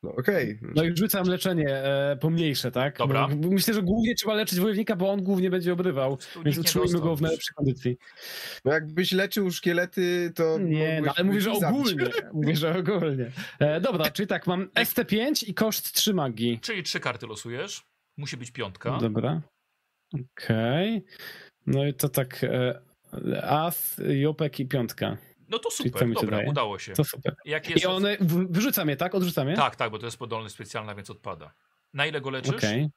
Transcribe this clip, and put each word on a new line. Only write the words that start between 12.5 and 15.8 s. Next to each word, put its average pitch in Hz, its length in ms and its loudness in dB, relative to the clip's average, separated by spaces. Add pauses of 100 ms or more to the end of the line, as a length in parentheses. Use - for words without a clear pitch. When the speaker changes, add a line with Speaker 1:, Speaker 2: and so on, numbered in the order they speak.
Speaker 2:
że 156 220 2
ogólnie. 156 540 0 (280)
E, 151 220 4
dobra, 170 300 2
czyli 196 160 -2
tak, 185 200 -2
mam 185 280 0
S 226 180 2
T 247 120 0
pięć 233 380 0
i 208 100 -8
koszt - 400 0